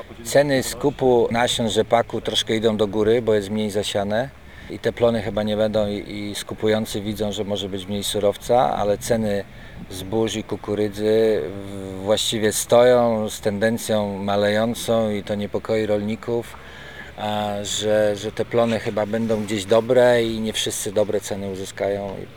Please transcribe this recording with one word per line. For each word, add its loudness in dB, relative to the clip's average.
Ceny 4
skupu 2
nasion 0
rzepaku 2
troszkę -2
idą 2
do 2
góry, 2
bo 2
jest 0
mniej -2
zasiane. -2
I -10
te -2
plony 2
chyba -2
nie 0
będą 2
i, -6
i -8
skupujący -2
widzą, -4
że -4
może -4
być -8
mniej -4
surowca, 2
ale 0
ceny -2
zbóż -2
i -4
kukurydzy 0
w-, -10
właściwie 2
stoją 4
z -10
tendencją 0
malejącą 0
i -4
to -4
niepokoi -2
rolników, -2
a, -2
że, 2
że -6
te -4
plony 2
chyba -2
będą -2
gdzieś -4
dobre 4
i -2
nie -2
wszyscy -4
dobre 0
ceny -6
uzyskają -4